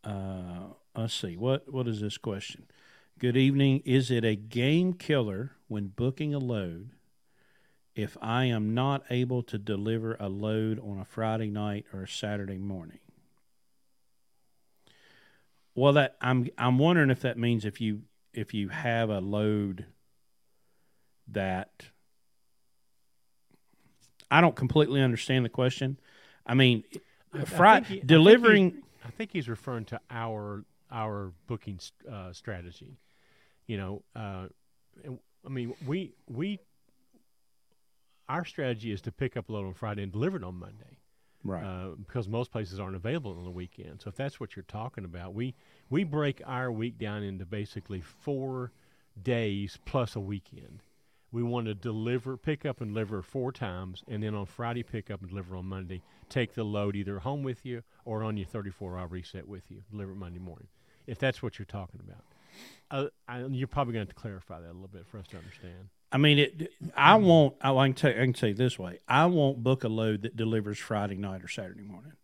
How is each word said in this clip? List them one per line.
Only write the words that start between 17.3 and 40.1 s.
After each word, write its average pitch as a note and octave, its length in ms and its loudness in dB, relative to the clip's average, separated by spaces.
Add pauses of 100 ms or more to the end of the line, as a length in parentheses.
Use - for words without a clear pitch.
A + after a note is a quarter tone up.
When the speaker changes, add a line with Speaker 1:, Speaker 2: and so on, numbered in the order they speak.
Speaker 1:
means A#2 260 2
if G#2 160 -6
you, G#2+ 220 -2 (320)
if G#2+ 200 -8
you G2+ 140 -2
have A#2 400 0
a G2+ 120 -2
load G#2 680 0 (1400)
that, F#2+ 560 -4 (2500)
I D3+ 100 6
don't E3+ 160 4
completely C3+ 440 4
understand B2+ 440 2
the A2+ 40 0
question. C3 500 -2 (480)
I A#2+ 80 0
mean, B2+ 300 6 (480)
Speaker 2:
I, D3 100 -6
I - 20 -2
Speaker 1:
Fri-, - 120 -6
Speaker 2:
think - 0 -
he, F3 80 8
I G#3+ 120 12
think G3+ 260 0
he's, - 60 -
Speaker 1:
delivering G3 720 10 (220)
Speaker 2:
I A#2 60 -14
think A3 220 -8
he's C#3 160 -4
referring A#2 380 -6
to A2+ 140 -8 (100)
our, G#2+ 540 -8 (260)
our G#2 420 -6 (140)
booking G#2 320 -8
st-, - 340 -16
uh, F#2 200 -12
strategy. F2+ 640 -14 (680)
You A2 100 -4
know, G2 260 -6 (140)
uh, G2 300 -8 (580)
and, C3 140 -12 (280)
I - 20 -14
mean, B2+ 260 -6 (120)
we, E3 260 -4 (160)
we, F#3 300 -6 (1700)
our E3 160 -4
strategy A#2 480 -6
is G2 100 -6
to A2+ 100 -8
pick C3 240 -4
up A#2 120 -8
a A2 40 -8
load G2+ 140 -6
on F#2+ 80 -8
Friday G#2 280 -6
and F#2+ 100 -8